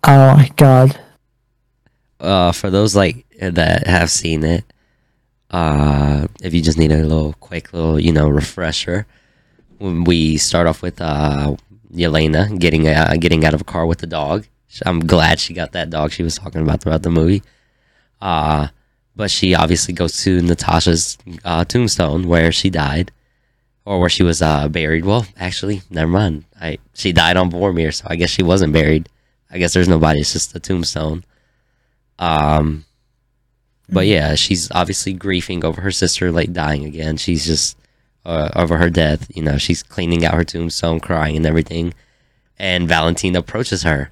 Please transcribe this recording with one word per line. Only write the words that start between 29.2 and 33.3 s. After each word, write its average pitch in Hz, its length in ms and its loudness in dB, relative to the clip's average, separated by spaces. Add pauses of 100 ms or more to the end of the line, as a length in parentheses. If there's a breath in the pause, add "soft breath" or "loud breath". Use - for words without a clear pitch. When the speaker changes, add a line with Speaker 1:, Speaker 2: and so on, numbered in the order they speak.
Speaker 2:
I 90 80 -12
guess 87 160 -2
there's 90 140 4
nobody. 78 320 4
It's - 120 -4
just - 240 -6
a 82 40 -12
tombstone. 80 640 -6 (960)
Um, 78 680 0 (1040)